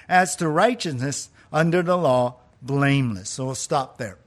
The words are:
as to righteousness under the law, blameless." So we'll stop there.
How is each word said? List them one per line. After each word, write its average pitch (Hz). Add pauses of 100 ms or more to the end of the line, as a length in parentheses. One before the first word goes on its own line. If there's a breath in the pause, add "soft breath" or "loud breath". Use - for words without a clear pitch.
as 180
to 170
righteousness 151 (240 soft breath)
under 165
the 180
law, 127 (260)
blameless." 135
So 131
we'll 131
stop -
there. 101